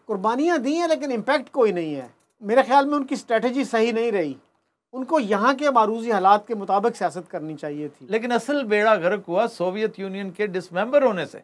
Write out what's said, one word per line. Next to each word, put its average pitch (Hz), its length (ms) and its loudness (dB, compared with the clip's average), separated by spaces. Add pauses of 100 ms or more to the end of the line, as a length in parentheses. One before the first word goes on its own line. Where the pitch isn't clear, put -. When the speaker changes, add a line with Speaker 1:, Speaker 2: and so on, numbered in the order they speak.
Speaker 1:
कुर्बानियां 240 540 0
दी 277 140 -2
हैं, 339 120 -2
लेकिन 294 240 -2
इम्पैक्ट 262 380 -2
कोई 226 220 2
नहीं 165 220 -4
है। 127 200 -10 (300)
मेरे 226 200 4
ख्याल 277 220 4
में 294 80 -2
उनकी 277 220 -2
स्ट्रेटजी 240 500 0
सही 233 260 2
नहीं 226 200 0
रही। 156 260 -2 (560)
उनको 262 260 0
यहाँ 214 360 2
के 285 160 0
मारूजी 226 400 2
हालात 202 360 4
के 233 80 -6
मुताबिक 202 400 0
सियासत 180 360 -6
करनी 156 240 -8
चाहिए 147 340 -8
थी। - 200 -20
Speaker 2:
लेकिन 226 220 -2
असल 262 320 -2
बेड़ा 208 320 4
गर्क 190 320 0
हुआ 196 200 0
सोवियत 214 520 -4
यूनियन 196 320 -8
के 208 160 -4
डिसमेंबर 196 560 0
होने 190 220 0
से। - 180 -14